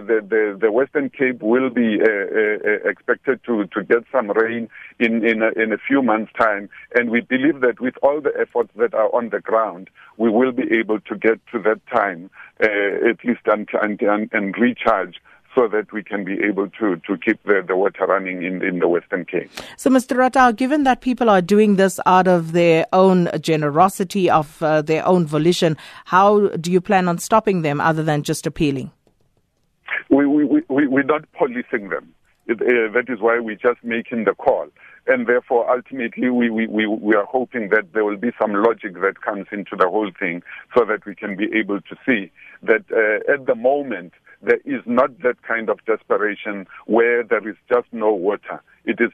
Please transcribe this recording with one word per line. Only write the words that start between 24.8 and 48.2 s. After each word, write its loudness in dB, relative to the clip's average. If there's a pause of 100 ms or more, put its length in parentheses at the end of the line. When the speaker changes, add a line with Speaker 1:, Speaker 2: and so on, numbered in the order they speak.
Speaker 2:
their 0
own 2
volition, 0 (280)
how 4
do -6
you 4
plan 2
on -2
stopping 0
them -2
other 0
than 0
just -4
appealing? -2 (1200)
Speaker 1:
We, 4
we, 2
we, 2
we, 0
we're 0
not -2
policing -4
them. -10 (320)
It, -2
uh, 0
that 0
is -6
why 2
we're -8
just -2
making -6
the -12
call. -2 (360)
And 0
therefore, 0
ultimately, -4
we, 2
we, -2
we, -2
we 0
are 2
hoping -6
that 0
there 0
will -2
be -4 (100)
some -2
logic 0
that -2
comes -6
into -10
the 2
whole -2
thing -4 (340)
so 4
that -4
we -12
can -10
be -2
able -2
to -18 (120)
see -2 (320)
that, 0
uh, 0
at -2
the 2
moment, -4 (280)
there 0
is -6
not -2
that -2
kind -4
of -2
desperation -4 (180)
where 2
there -4
is -10 (140)
just 0
no 0
water. -4 (220)